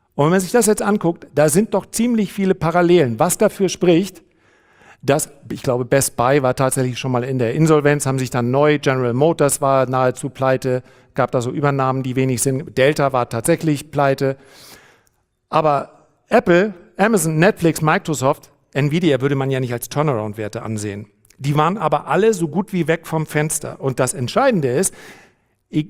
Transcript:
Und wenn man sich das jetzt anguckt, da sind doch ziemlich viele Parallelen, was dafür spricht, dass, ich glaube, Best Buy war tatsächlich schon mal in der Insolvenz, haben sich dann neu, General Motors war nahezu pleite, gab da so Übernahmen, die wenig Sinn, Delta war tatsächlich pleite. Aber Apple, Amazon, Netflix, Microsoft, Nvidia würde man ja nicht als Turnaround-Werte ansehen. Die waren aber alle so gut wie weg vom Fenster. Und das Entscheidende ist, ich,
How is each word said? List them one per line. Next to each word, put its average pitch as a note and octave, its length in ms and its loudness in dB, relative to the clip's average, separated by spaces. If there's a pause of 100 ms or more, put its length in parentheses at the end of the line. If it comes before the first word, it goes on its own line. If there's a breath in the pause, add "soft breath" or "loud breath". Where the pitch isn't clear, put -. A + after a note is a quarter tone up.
(140)
Und C#3+ 120 2
wenn D#3+ 60 4
man F#3+ 100 2
sich F3 100 -6
das A#3+ 140 4
jetzt G#3+ 160 0
anguckt, G3+ 520 -2
da D3+ 140 4
sind F#3 260 0
doch F#3+ 120 -2
ziemlich A3+ 480 -2
viele F#3+ 200 0
Parallelen, E3 640 2
was E3+ 200 0
dafür G3 320 0
spricht, F3+ 540 0 (800 soft breath)
dass, C#3 280 0 (200)
ich - 140 -10
glaube, B2 220 0
Best C3+ 320 0
Buy C3 260 2
war B2+ 100 2
tatsächlich B2+ 460 -2
schon C3 140 -4
mal A#2+ 100 0
in C3 160 -4
der A#2+ 160 0
Insolvenz, D3 500 2
haben C3+ 140 -2
sich B2+ 100 -4
dann B2 220 -2
neu, D3 260 4
General C3 360 0
Motors D3 480 2
war C3+ 280 2
nahezu B2+ 400 -2
pleite, C3 540 -2 (300 soft breath)
gab B2+ 180 -2
da C3 80 0
so A#2+ 100 -4
Übernahmen, C3+ 540 -2
die B2+ 140 -4
wenig C3 240 0
Sinn, C3 340 -4
Delta C#3 380 2
war A#2+ 160 -2
tatsächlich D3+ 600 -2
pleite. C#3 460 0 (1120 loud breath)
Aber D3+ 580 -2 (200)
Apple, G3 460 4 (240)
Amazon, E3+ 420 2
Netflix, E3+ 420 2
Microsoft, D#3 720 -2 (220)
Nvidia C#3+ 480 2
würde C#3+ 140 0
man C3+ 140 -2
ja C3 120 -2
nicht B2 120 -6
als A#2+ 140 -8
Turnaround-Werte A2 760 -4
ansehen. G#2+ 460 -8 (300)
Die C#3+ 180 -2
waren E3 220 0
aber F3 300 -2
alle G3+ 260 2
so E3 160 -4
gut F#3+ 240 -6
wie E3+ 160 -2
weg E3+ 180 -2
vom D#3 180 -4
Fenster. - 540 -4
Und C3+ 220 -2
das B2+ 120 -2
Entscheidende E3+ 540 0
ist, C#3+ 260 -2 (800 loud breath)
ich, D#3 160 -2